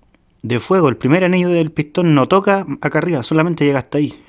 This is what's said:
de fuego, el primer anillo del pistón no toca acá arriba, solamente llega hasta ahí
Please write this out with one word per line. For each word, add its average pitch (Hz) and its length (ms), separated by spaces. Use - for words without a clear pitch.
de 117 180
fuego, 175 300
el 113 80
primer 160 260
anillo 180 240
del 165 240
pistón 160 420
no 131 140
toca 196 380
acá 151 160
arriba, 151 240
solamente 160 420
llega 139 140
hasta - 180
ahí 147 320